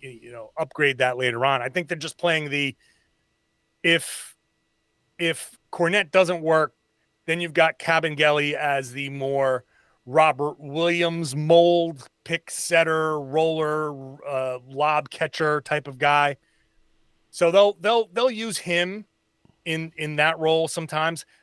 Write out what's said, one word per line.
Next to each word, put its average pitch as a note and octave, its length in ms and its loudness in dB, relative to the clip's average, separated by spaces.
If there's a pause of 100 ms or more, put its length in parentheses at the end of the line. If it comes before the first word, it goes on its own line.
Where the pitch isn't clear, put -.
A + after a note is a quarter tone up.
you A#2+ 300 -20
know, A2+ 260 -18
upgrade D3 400 0
that B2+ 200 2
later B2 280 -2
on. C3+ 160 2
I B2 80 -4
think E3 180 -6
they're E3 100 -6
just D3+ 200 -12
playing D#3+ 320 0
the, C#3 260 -4 (1080)
if - 420 0 (920)
if - 380 -4 (140)
Kornet F3 400 0
doesn't F3+ 300 2
work, D#3+ 320 2 (520)
then E3 160 -2
you've E3+ 120 -6
got D#3+ 260 4
Kabengele D3+ 760 2
as C#3 380 -2
the C#3 180 -8
more C3+ 560 -2 (400)
Robert C#3+ 540 2
Williams E3 760 -2
mold, E3 720 4 (160)
pick - 260 -6
setter, D#3+ 720 0
roller, D#3 720 -2 (340)
uh, C3 420 -4
lob D3 420 0
catcher D3+ 520 -2
type D3+ 260 -4
of C3+ 100 -14
guy. C#3+ 400 2 (920)
So E3+ 200 2
they'll, G3+ 300 6
they'll, A3 320 0
they'll A#3+ 180 0
use A3 260 -6
him F3+ 480 -2 (600)
in, D#3+ 320 -6
in D3+ 180 -6
that D#3+ 240 2
role D#3+ 300 2
sometimes. D#3+ 560 -4 (180)